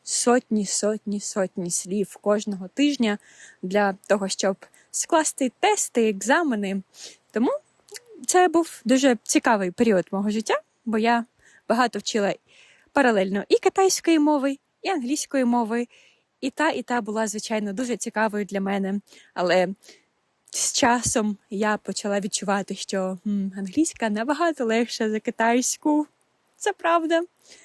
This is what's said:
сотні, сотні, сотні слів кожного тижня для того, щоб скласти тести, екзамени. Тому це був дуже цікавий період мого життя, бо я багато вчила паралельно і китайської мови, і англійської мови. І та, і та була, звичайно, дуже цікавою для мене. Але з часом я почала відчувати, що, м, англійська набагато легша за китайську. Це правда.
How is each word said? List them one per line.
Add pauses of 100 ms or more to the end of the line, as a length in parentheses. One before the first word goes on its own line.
сотні,
сотні,
сотні
слів
кожного
тижня (440)
для (120)
того,
щоб (340)
скласти
тести,
екзамени. (480)
Тому (760)
це
був
дуже
цікавий
період
мого
життя, (240)
бо
я (440)
багато
вчила (580)
паралельно
і
китайської
мови, (240)
і
англійської
мови. (540)
І
та,
і
та
була,
звичайно,
дуже
цікавою
для
мене. (340)
Але (840)
з
часом (140)
я
почала
відчувати,
що,
м,
англійська
набагато
легша
за
китайську. (500)
Це
правда. (440)